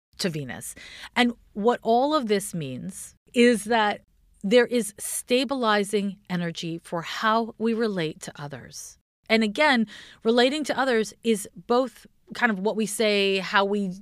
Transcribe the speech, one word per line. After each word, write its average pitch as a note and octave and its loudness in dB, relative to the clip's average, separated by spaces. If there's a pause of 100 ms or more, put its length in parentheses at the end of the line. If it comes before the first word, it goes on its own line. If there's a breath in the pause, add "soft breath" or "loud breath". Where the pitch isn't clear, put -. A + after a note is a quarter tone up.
(180)
to G3+ -2
Venus. C3 -8 (400 loud breath)
And A#3+ 4 (220)
what A3 2
all B3 4
of C4 0
this G3+ 0
means D3 -10 (200)
is A#3+ 4
that G#3+ 0 (420)
there A#3 6
is A#3+ -2
stabilizing G#3+ 0 (140)
energy E3+ -6
for E3+ -6
how A3 -2
we A3+ 0
relate G3+ -2
to - -12
others. C#3+ -14 (300)
And A3 4
again, A3+ 2 (340 loud breath)
relating B3 2
to - -4
others A#3+ 0 (120)
is A3 0 (180)
both B3 -2 (280)
kind A#3+ 2
of G3 -2
what F#3+ -2
we A3 0
say, G3+ 2
how G3 2
we G3+ -2